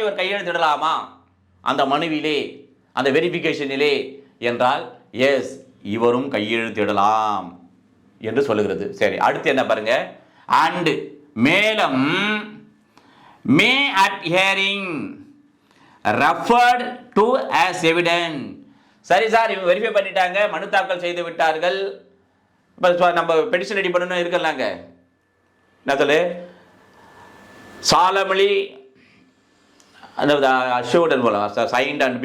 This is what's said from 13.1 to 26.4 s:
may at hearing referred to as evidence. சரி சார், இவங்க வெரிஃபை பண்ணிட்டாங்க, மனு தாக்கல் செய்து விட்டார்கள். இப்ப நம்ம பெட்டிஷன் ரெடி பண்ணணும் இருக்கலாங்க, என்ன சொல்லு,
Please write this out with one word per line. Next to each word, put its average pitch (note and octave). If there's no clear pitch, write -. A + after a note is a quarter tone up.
may A#3+
at G3+
hearing G3
referred A#3+
to G#3+
as F3+
evidence. E3+
சரி G3+
சார், A3+
இவங்க C#4
வெரிஃபை B3
பண்ணிட்டாங்க, F#3+
மனு -
தாக்கல் F#3
செய்து F3
விட்டார்கள். E3
இப்ப F3
நம்ம E3
பெட்டிஷன் G3
ரெடி F3+
பண்ணணும் F3+
இருக்கலாங்க, E3
என்ன C#3
சொல்லு, D3